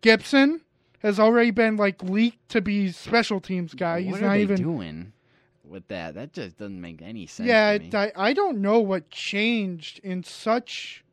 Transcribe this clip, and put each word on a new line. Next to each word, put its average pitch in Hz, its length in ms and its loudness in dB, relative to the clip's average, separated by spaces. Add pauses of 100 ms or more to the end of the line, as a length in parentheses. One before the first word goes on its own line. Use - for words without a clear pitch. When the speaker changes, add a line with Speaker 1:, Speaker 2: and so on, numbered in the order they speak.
Speaker 1:
Gibson 269 600 4 (380)
has 208 200 0
already 233 320 6
been, 220 240 2
like, 196 260 0
leaked 208 480 0
to 226 100 0
be 202 300 0
special 214 500 -2
teams 180 340 -6
guy. 170 260 -2
He's 185 120 -4
Speaker 2:
What 196 100 -4
Speaker 1:
not 202 60 0
Speaker 2:
are 196 80 2
they 208 60 2
Speaker 1:
even 196 200 0
Speaker 2:
doing 95 500 -6 (520)
with 87 240 -18
that? 82 260 -10
That 127 180 -14
just 101 260 -12
doesn't 98 220 -12
make 82 220 -16
any 90 240 -14
sense - 220 -8
Speaker 1:
Yeah, 214 260 4
Speaker 2:
to 208 40 -2
me. 165 100 -10
Speaker 1:
it, 196 60 -8
I, 208 220 -2
I 202 160 0
don't 359 260 0
know 202 220 2
what 190 300 -2
changed 202 920 -4
in 185 220 -6
such - 880 -6